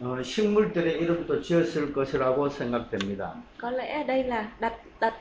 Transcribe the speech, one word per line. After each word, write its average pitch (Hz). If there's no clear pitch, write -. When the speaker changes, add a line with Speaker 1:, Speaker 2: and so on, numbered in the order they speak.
Speaker 1:
어, 127
식물들의 175
이름도 170
지었을 156
것이라고 135
생각됩니다. 101
Speaker 2:
Có 240
lẽ 262
ở -
đây 262
là 226
đặt, 226
đặt 226